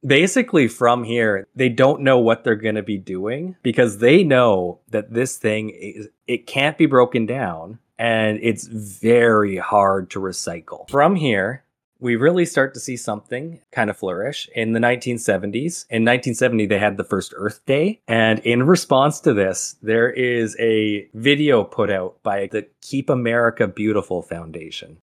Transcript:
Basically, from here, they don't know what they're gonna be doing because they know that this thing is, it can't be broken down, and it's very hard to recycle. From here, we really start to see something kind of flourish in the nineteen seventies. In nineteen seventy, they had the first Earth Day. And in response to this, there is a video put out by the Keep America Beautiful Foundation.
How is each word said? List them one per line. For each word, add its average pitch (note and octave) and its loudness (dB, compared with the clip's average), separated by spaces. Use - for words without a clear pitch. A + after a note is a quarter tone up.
Basically, D#3+ 2
from A#2+ 0
here, A2 -2
they C3 0
don't C3 2
know C3+ 4
what A2+ 2
they're A#2 2
gonna G#2+ -4
be G2+ -6
doing A2 -8
because A2+ 0
they C3+ 6
know A#2 2
that A2 -6
this B2 -2
thing G#2+ -2
is, G#2 -16
it A#2+ -4
can't D3 -2
be D#3+ 4
broken B2 2
down, G#2 -8
and A2 0
it's A2+ -2
very G#2+ 2
hard G2 0
to - -10
recycle. - -10
From D3+ 2
here, B2 -2
we B2 -2
really E3 2
start C3+ -2
to B2 -14
see B2 -10
something B2 -10
kind A2+ -2
of G#2 -4
flourish G2+ -8
in A2+ -2
the A2+ 0
nineteen A#2+ -2
seventies. G#2+ -4
In A2+ -2
nineteen B2 0
seventy, A#2 0
they G2+ 0
had G2+ 0
the G2 -4
first - -4
Earth G#2+ -8
Day. D#3+ 0
And A2 2
in A#2+ 2
response D3 4
to C#3 2
this, F#2+ -2
there A2+ 2
is A#2+ -2
a G#2+ 0
video C3+ 2
put G2+ -2
out F#2 -4
by G2 -4
the G#2+ -6
Keep C3+ -6
America A#2 0
Beautiful F#2+ -2
Foundation. D#2+ -14